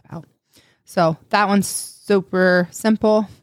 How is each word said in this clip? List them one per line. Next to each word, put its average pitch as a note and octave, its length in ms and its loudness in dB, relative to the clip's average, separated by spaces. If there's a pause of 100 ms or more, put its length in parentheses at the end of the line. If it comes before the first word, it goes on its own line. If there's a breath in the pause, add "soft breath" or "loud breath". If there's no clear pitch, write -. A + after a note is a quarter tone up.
about. - 200 -18 (600 soft breath)
So E3 320 -2 (120)
that G#3 180 0
one's G3 200 0
super F#3 1040 -2
simple G#3+ 580 0 (140)